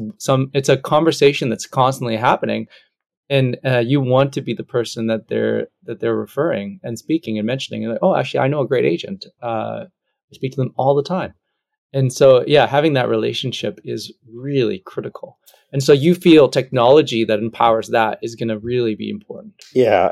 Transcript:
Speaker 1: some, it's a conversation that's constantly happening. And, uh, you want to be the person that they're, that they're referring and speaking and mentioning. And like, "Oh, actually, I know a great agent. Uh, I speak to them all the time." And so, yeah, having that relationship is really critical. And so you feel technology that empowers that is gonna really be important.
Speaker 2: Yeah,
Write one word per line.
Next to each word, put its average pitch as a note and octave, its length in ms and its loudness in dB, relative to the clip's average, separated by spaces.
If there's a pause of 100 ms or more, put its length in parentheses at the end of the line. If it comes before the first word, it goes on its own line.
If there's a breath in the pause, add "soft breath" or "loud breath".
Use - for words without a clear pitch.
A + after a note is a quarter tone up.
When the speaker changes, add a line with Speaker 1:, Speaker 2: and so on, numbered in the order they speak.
(180)
Speaker 1:
some, C3+ 380 0
it's C#3 120 0
a C#3 100 4
conversation D3+ 720 2
that's A2 180 -6
constantly B2+ 500 0
happening. A2+ 500 0 (640 soft breath)
And, C3 340 0
uh, B2+ 160 0
you C3 220 0
want C3 320 2
to - 80 -6
be A#2+ 120 -6
the A2+ 100 -8
person A#2 440 -6
that A2 200 -4
they're, A2 400 -4 (160)
that A#2 160 -14
they're A2+ 160 -2
referring G#2+ 680 -6
and A#2 140 -10
speaking D3+ 400 -6
and G#2+ 100 -4
mentioning. A#2 360 -6
And A2+ 100 -6
like, - 100 -8
"Oh, F#3 120 2
actually, - 260 -2
I C3 60 0
know D3 140 -2
a B2+ 60 -4
great B2 180 0
agent. E3+ 400 -4 (160)
Uh, A2 440 -8
I - 480 -20
speak C3+ 200 -8
to - 40 -8
them B2+ 180 -4
all C3 200 2
the C#3+ 80 0
time." C#3+ 300 -6 (600)
And C3+ 180 0
so, C3 340 6
yeah, C#3 220 4
having D3 260 2
that B2 160 0
relationship A2+ 720 -4
is A#2 280 -10 (200)
really A#2+ 480 -2
critical. - 600 -14 (320 soft breath)
And C#3 120 -2
so D3 80 4
you D3 220 4
feel D#3 360 6
technology B2+ 760 2
that G#2+ 140 0
empowers A2+ 500 0
that A2+ 320 0
is A#2 140 -8
gonna A2+ 240 -6
really A#2 360 -2
be G#2+ 140 -8
important. G#2 460 -14 (180)
Speaker 2:
Yeah, G#2 380 4